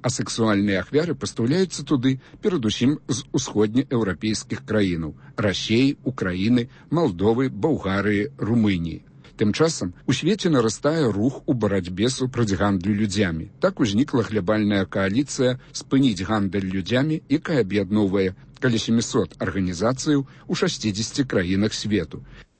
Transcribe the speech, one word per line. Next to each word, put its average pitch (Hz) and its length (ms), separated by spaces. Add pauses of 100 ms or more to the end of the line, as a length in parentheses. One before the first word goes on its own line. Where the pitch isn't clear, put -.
А 127 60
сексуальныя 101 720
ахвяры 147 320
пастаўляюцца 151 640
туды 131 380 (180)
перадусім 120 720
з - 240
усходнееўрапейскіх 107 1300
краінаў: 87 540 (180)
Расеі, 110 720
Украіны, 117 640 (220)
Малдовы, 120 580
Балгарыі, 101 880
Румыніі. 98 640 (340)
Тым 104 220
часам 156 480
у - 80
свеце 175 400
нарастае 131 580
рух 107 340
у 139 120
барацьбе 98 560
супраць 120 400
гандлю 101 400
людзямі. 95 560 (100)
Так 185 220
узнікла 113 420
глябальная 104 640
кааліцыя 123 720 (140)
«Спыніць 127 500
гандаль 98 480
людзямі», 123 560
якая 147 380
аб'ядноўвае 98 720 (240)
каля 117 160
сямісот 113 640
арганізацыяў 107 840 (240)
у 180 80
шасцідзесяці 113 720
краінах 98 480
свету. 87 500 (360)